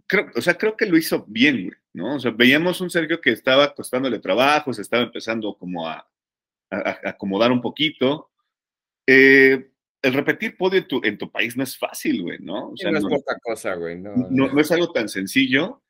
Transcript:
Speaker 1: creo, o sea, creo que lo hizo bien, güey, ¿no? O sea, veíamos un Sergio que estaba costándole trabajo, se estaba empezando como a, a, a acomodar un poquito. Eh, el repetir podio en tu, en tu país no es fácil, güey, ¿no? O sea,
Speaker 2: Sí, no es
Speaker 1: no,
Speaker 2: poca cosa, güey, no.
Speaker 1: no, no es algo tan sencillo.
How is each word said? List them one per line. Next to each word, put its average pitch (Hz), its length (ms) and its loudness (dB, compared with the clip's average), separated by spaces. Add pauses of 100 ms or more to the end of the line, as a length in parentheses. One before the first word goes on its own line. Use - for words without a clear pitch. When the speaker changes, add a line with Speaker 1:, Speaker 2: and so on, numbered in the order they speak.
Speaker 1:
creo, - 280 -2
o 120 80 -4
sea, - 160 0
creo 214 180 -2
que - 100 0
lo 165 120 4
hizo 160 280 -2
bien, 110 380 2
güey, - 140 -12 (160)
¿no? 120 220 -6
O 127 40 -6
sea, 120 100 -2
veíamos 143 520 2
un 180 80 -6
Sergio 165 300 -2
que 135 100 0
estaba 131 440 2
costándole 123 440 -4
trabajo, 131 560 0
se 104 80 -10
estaba 117 220 0
empezando 113 520 -6
como 87 320 -8
a, 78 180 -12 (640)
a, 98 60 -6
a - 240 -4 (100)
acomodar 101 400 0
un 123 120 0
poquito. 147 680 -2 (760)
Eh, 135 640 8 (320)
el 131 100 2
repetir 151 460 -2
podio 185 220 2
en 180 60 -10
tu, 131 160 -4
en 104 140 0
tu 90 160 -10
país 113 240 -4
no 135 60 -2
es - 160 -8
fácil, - 440 -4
güey, 82 180 -8
¿no? 92 320 -10
O - 40 -16
sea, - 140 -4
Speaker 2:
Sí, - 20 0
no 156 60 0
es 147 60 -2
Speaker 1:
no, 147 60 -2
Speaker 2:
poca 135 320 -4
cosa, 110 320 -6
güey, 85 240 -8
no. 101 160 -12 (140)
Speaker 1:
no, 131 240 0
no 143 80 2
es 151 100 2
algo 170 220 0
tan 117 160 -2
sencillo. 135 800 -2